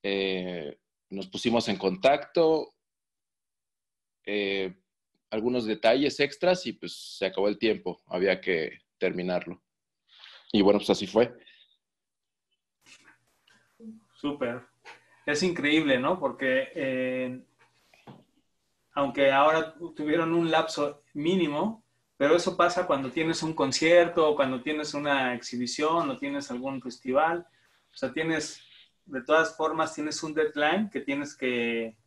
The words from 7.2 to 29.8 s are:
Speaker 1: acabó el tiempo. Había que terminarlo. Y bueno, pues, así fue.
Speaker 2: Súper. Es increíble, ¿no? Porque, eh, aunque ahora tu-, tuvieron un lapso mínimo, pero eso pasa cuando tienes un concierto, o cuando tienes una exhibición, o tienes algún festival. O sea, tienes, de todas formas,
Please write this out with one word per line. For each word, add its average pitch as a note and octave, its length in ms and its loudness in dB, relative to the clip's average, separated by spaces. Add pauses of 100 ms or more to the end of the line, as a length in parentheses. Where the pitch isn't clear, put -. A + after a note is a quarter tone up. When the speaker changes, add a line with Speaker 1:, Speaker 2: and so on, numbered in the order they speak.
Speaker 1:
acabó F#2+ 220 0
el G2+ 100 -4
tiempo. G2 480 -2
Había F#2 340 0
que E2+ 380 -2 (180)
terminarlo. F2+ 640 -4 (920)
Y G#2 120 4
bueno, G2+ 160 8
pues, - 100 -4
así G2 160 2
fue. A2+ 300 2 (2750)
Speaker 2:
Súper. B2+ 420 -4 (640)
Es D3 180 0
increíble, D3 560 2
¿no? E3 200 0
Porque, C3 560 -2
eh, B2+ 680 -4 (1500)
aunque C#3 380 2
ahora D#3 440 4
tu-, E3+ 180 -12
tuvieron E3 400 0
un E3+ 180 2
lapso D#3 520 -2 (100)
mínimo, E3 680 0 (340)
pero D3 180 6
eso F3+ 220 0
pasa F3 300 2
cuando C3+ 240 -2
tienes E3 320 -2
un D#3+ 100 -4
concierto, E3 760 4
o D3 60 4
cuando C3 260 0
tienes D3+ 320 -6
una C#3 420 0
exhibición, D3 720 -2
o B2 80 -6
tienes C#3 340 -6
algún C3+ 300 -6
festival. D3+ 640 0 (480)
O - 40 -20
sea, B2+ 140 -4
tienes, D#3+ 480 -4 (460)
de C3 180 -8
todas D#3+ 320 2
formas, - 380 -2